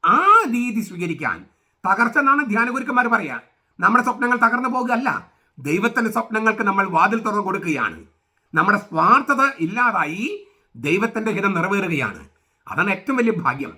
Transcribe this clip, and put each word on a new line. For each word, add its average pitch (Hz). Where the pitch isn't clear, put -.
ആ 269
രീതി 240
സ്വീകരിക്കാൻ, 165
തകർച്ച 226
എന്നാണ് 277
ധ്യാനഗുരുക്കന്മാർ 247
പറയാ. 165
നമ്മുടെ 226
സ്വപ്നങ്ങൾ 247
തകർന്നു 240
പോകുകയല്ല, 240
ദൈവത്തിന്റെ 202
സ്വപ്നങ്ങൾക്ക് 220
നമ്മൾ 196
വാതിൽ 185
തുറന്നു 208
കൊടുക്കുകയാണ്. 156
നമ്മുടെ 196
സ്വാർത്ഥത 226
ഇല്ലാതായി 202
ദൈവത്തിന്റെ 214
ഹിതം 196
നിറവേറുകയാണ്. 165
അതാണ് 196
ഏറ്റവും 254
വലിയ 233
ഭാഗ്യം. 135